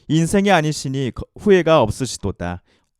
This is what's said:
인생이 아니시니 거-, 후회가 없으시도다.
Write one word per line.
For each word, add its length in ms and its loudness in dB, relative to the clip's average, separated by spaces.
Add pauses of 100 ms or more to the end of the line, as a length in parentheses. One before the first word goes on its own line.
인생이 440 2
아니시니 640 -2
거-, 120 -10 (120)
후회가 440 4
없으시도다. 800 -6 (380)